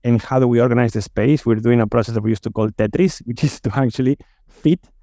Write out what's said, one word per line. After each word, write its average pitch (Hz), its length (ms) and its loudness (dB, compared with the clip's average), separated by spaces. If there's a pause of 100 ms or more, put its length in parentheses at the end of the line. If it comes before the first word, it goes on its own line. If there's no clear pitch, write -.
and 120 180 2
how 131 180 -2
do 127 80 4
we 120 140 2
organize 120 320 2
the 110 80 -4
space. 127 440 -2
We're 117 100 2
doing 117 260 2
a 107 60 0
process 113 260 -2
that 110 80 -2
we 110 80 -2
used 110 140 -4
to 110 80 -6
call 110 180 -2
Tetris, 117 560 -2
which 120 180 -4
is - 180 -2
to 110 160 -4
actually 135 400 0 (300)
fit - 320 0 (240)